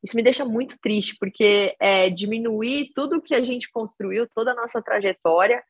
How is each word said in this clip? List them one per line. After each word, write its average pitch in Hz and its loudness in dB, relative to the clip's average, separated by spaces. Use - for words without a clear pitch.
isso - -6
me 233 0
deixa 254 4
muito 240 -4
triste, 208 -2
porque 202 2
é 190 4
diminuir 226 -4
tudo 294 -2
que - -4
a 254 2
gente 247 -6
construiu, 214 -6
toda 233 -4
a - -2
nossa 240 -6
trajetória 196 0